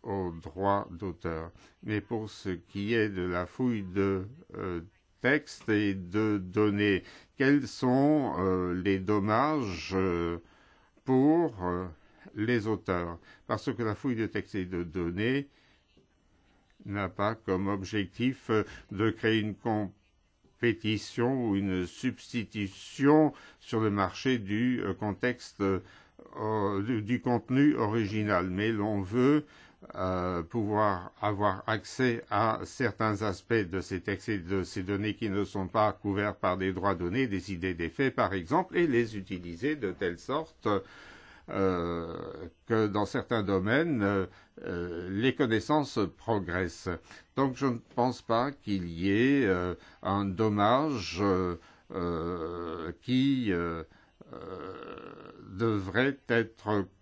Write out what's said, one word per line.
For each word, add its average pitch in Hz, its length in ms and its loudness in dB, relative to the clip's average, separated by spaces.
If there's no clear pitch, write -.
au 95 300 -4
droit 98 480 0
d'auteur. 85 600 -6
Mais 107 160 -2
pour 110 280 -6
ce - 200 -10
qui 101 460 -4
est 110 140 4
de 92 140 -2
la 90 240 -2
fouille 117 380 -2
de, 98 420 0
euh, 90 240 -4
textes 147 480 -2
et 104 260 2
de 101 480 0
données, 101 600 2
quels 139 320 4
sont, 135 720 2
euh, 92 340 2
les 95 240 0
dommages, 104 960 0
euh, 87 440 0
pour, 139 580 4
euh, 90 240 -2
les 110 320 0
auteurs ? 90 520 -2
Parce 117 260 -2
que 113 120 -4
la 107 100 0
fouille 123 220 -2
de 110 100 0
textes 98 300 -6
et 95 80 0
de 90 180 -4
données 92 680 -2
n'a 101 240 -2
pas 101 280 -2
comme 95 320 0
objectif, 104 840 -2
euh, 107 140 4
de 104 200 2
créer 110 280 2
une 104 160 -2
compétition 110 1900 -2
ou 101 60 2
une 95 320 0
substitution 123 1500 0
sur - 180 -4
le 110 120 2
marché 101 480 2
du, 113 440 0
euh, 92 120 -2
contexte, 107 680 -4
euh, 101 1200 -2
du, 110 200 -2
du 117 180 -2
contenu 127 560 4
original. 104 760 0
Mais 104 220 0
l'on 104 280 0
veut 127 460 2
euh, 92 480 -2
pouvoir 104 800 0
avoir 101 460 0
accès 117 640 0
à 110 340 2
certains 107 580 -2
aspects 107 320 -2
de 95 260 0
ces 92 200 -6
textes 98 280 -4
et 107 100 -2
de 92 240 -2
ces 90 200 -6
données 101 320 -2
qui 110 140 -4
ne 98 160 0
sont 92 240 -4
pas 107 240 2
couverts 101 440 -2
par 92 200 0
des 95 160 0
droits 92 220 0
donnés, 90 320 0
des 98 260 -4
idées, 90 220 -2
des 82 160 -4
faits, 135 240 0
par 101 180 0
exemple, 127 440 -2
et 175 100 2
les 117 300 0
utiliser 92 600 -6
de 104 160 -4
telle 87 260 -4
sorte, 147 500 -6
euh, 85 640 0
que 110 200 4
dans 101 200 0
certains 117 360 -2
domaines, 107 600 2
euh, 98 240 2
euh, 87 460 -6
les 110 240 2
connaissances 131 640 2
progressent. 92 720 -2
Donc 131 200 0
je 143 100 -2
ne 120 120 0
pense 123 260 0
pas 120 300 0
qu'il 98 360 -4
y 85 220 0
ait, 127 360 4
euh, 90 280 2
un 101 220 0
dommage, 104 960 2
euh, 92 360 2
euh, 85 960 -6
qui, 127 500 2
euh, 85 300 0
euh, - 40 -14
devrait 110 680 2
être 110 580 2